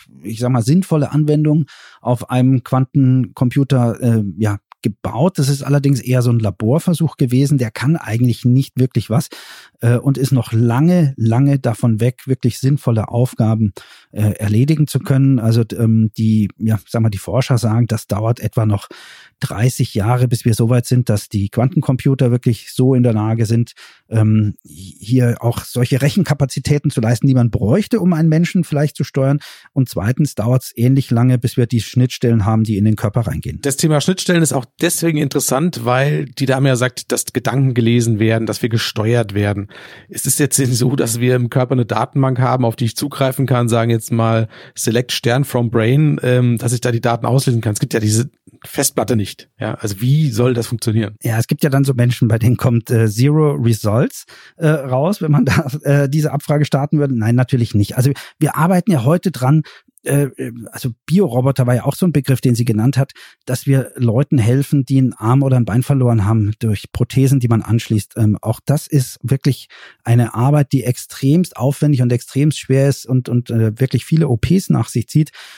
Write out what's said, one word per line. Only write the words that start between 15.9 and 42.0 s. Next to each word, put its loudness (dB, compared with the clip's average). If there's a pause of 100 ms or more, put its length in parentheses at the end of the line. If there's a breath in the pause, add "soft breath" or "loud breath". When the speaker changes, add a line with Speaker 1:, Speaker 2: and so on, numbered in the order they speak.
Speaker 1:
die, 0
ja, -2
sag -4
mal, 2
die -6
Forscher -2
sagen, 0
das -4
dauert -2
etwa -2
noch -2 (520 loud breath)
dreißig -2
Jahre, 0
bis -4
wir 2
so 0
weit 0
sind, 0
dass -2
die -2
Quantencomputer 0
wirklich -2
so 2
in 2
der 2
Lage 0
sind, 0 (360 loud breath)
ähm, 2
hier -2
auch -2
solche -2
Rechenkapazitäten 0
zu -2
leisten, 0
die 2
man 2
bräuchte, 0
um 2
einen 2
Menschen 0
vielleicht -2
zu -4
steuern. 0 (340 loud breath)
Und 0
zweitens -2
dauert's -2
ähnlich 2
lange, 2
bis -2
wir 2
die 0
Schnittstellen 0
haben, 2
die -2
in 2
den 2
Körper -2
reingehen. -6
Speaker 2:
Das -2
Thema 2
Schnittstellen 0
ist 0
auch -2 (160)
deswegen -2
interessant, -2
weil 0
die -6
Dame 2
ja 4
sagt, -4
dass -2
Gedanken -2
gelesen 2
werden, 0
dass -4
wir -2
gesteuert -2
werden. -2 (420 loud breath)
Ist -10
es -2
jetzt 0
so, 0
dass -2
wir 2
im -2
Körper 0
eine 0
Datenbank -2